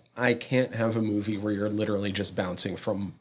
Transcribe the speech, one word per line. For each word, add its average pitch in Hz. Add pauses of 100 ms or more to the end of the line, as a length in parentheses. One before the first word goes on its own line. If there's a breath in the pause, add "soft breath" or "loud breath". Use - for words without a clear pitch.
(160)
I 123
can't 127
have 113
a 113
movie 104
where 104
you're 101
literally 104
just 95
bouncing 90
from 101